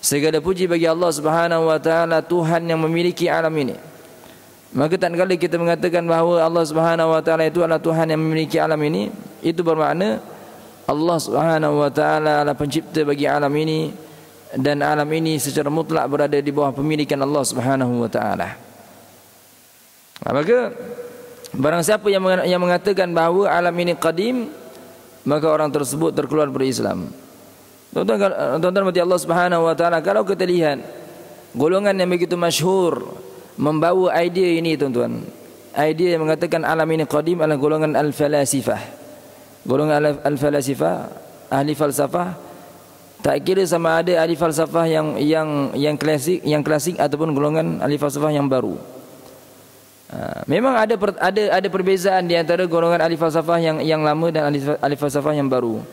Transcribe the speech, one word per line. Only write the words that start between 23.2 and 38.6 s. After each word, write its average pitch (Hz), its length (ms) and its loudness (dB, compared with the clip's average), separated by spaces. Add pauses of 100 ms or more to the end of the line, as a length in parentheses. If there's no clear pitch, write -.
alam 170 240 2
ini 175 240 0
qadim, 208 560 -2 (720)
maka 151 240 2
orang 156 240 2
tersebut 147 400 0
terkeluar 143 400 0
dari 131 160 0
Islam. 107 400 -2 (880)
Tuan-tuan, 202 240 0
kal-, 156 400 0
tuan-tuan 185 320 0
mati 180 80 0
Allah 180 240 2
Subhanahu 165 480 2
wa 165 80 2
taala, 170 240 2
kalau 196 240 0
kita 185 160 -2
lihat 170 400 0 (720)
golongan 185 400 2
yang 180 160 0
begitu 175 240 0
masyhur 175 720 0 (480)
membawa 165 640 2
idea 175 400 2
ini, 165 160 0
tuan-tuan. 120 480 -2 (480)
Idea 160 480 0
yang 156 80 -2
mengatakan 160 400 0
alam 160 240 0
ini 160 160 0
qadim 160 320 0
adalah 156 160 2
golongan 151 400 0
al-falasifah. 143 880 0 (800)